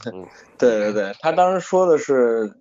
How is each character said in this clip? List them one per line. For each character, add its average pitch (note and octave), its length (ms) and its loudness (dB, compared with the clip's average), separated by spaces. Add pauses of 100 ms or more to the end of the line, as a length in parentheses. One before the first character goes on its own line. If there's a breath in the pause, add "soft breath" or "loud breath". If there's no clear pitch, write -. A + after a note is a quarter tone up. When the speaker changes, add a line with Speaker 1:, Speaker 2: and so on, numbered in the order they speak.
(100)
Speaker 1:
嗯。 F#2+ 160 -14 (160)
Speaker 2:
<laughs> - 160 -20
对， A#2 220 2
对， G#2 120 -2
对， G2+ 280 -4
他 D#3+ 100 -4
当 F3+ 240 2
时 F#3 60 -2
说 F#3 260 0
的 E3 100 4
是， A#2+ 640 0